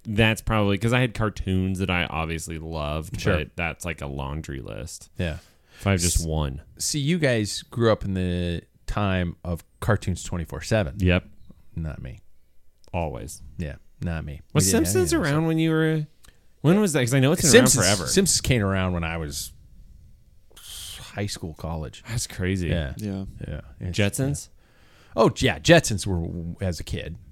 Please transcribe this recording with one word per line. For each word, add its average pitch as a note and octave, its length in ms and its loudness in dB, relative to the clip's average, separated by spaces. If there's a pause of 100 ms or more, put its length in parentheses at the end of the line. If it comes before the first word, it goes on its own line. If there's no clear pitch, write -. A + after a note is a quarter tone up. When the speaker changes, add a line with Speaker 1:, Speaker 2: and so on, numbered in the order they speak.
Speaker 1:
that's A2 380 2
probably, G#2 340 2
'cause A2+ 160 0
I B2 80 2
had B2 140 0
cartoons F#2+ 640 0
that F#2+ 100 -2
I F2+ 160 2
obviously D#2+ 540 -6
loved, D#2 600 -4
Speaker 2:
Sure. G2 200 0
Speaker 1:
but D2 180 -8
that's E2+ 300 -6
like E2 160 -6
a C#2+ 40 -8
laundry C#2 540 -6
list. G1+ 560 -12
Speaker 2:
Yeah. E2 220 -4 (420)
Speaker 1:
If - 80 -4
I G2 40 4
have F#2 80 4
just E2+ 200 2
Speaker 2:
S-, E2+ 60 -2
Speaker 1:
one. D2+ 340 -2 (180)
Speaker 2:
see, - 220 -4
you D#3 180 0
guys A#2+ 440 0
grew A2+ 280 2
up G#2 140 2
in G2 100 -2
the F2 480 -2 (240)
time F#2 560 0
of E2+ 220 -6 (160)
cartoons - 420 0
twenty-four D2+ 400 -6
seven. G#2 360 0
Speaker 1:
Yep. F2+ 260 4 (500)
Speaker 2:
Not D#2+ 260 -8
me. B1+ 200 -12 (720)
Speaker 1:
Always. D#2 500 -6 (160)
Speaker 2:
Yeah, D2 180 -6 (240)
not E2 240 -4
me. C#2+ 180 -12 (120)
Speaker 1:
Was D3+ 120 4
Speaker 2:
We F#3+ 40 2
didn't D#4 140 4
have - 80 0
Speaker 1:
Simpsons A#3+ 200 2
Speaker 2:
any E4 60 2
of F3+ 60 0
that C#3+ 80 2
Speaker 1:
around D3+ 100 2
Speaker 2:
stuff. E3 60 0
Speaker 1:
when D#3+ 100 0
you D#3+ 140 2
were, D#3+ 340 0 (540)
when E3+ 180 6
was G#3 140 2
that? C#3+ 80 2
'Cause A#2+ 140 2
I C#3 40 6
know C3+ 140 6
it's F3+ 100 0
been - 80 4
Speaker 2:
Simpsons, A3+ 340 8
Speaker 1:
around G2+ 120 4
forever. E2 140 -4
Speaker 2:
Simpsons - 320 2
came A#2+ 200 2
around F#2+ 300 2
when F2 100 -2
I E2 140 -4
was D2 360 -8 (1040)
high - 720 -10
school, E2+ 280 -8
college. D#2+ 540 -8
Speaker 1:
That's A#2 200 -4
crazy. F#2 400 -2
Speaker 2:
Yeah. D2+ 300 -2
Speaker 3:
Yeah. G2 260 -6 (240)
Speaker 2:
Yeah. - 120 -8 (200)
It's, F2+ 180 -4
Speaker 1:
Jetsons? B2 500 -2
Speaker 2:
yeah. - 680 -20
Oh, G3+ 220 6
yeah. A2+ 200 2
Jetsons D3 480 6
were F#2 140 0
w-, E2+ 400 -6
as F#2 180 -2
a - 60 -12
kid. - 320 -8 (160)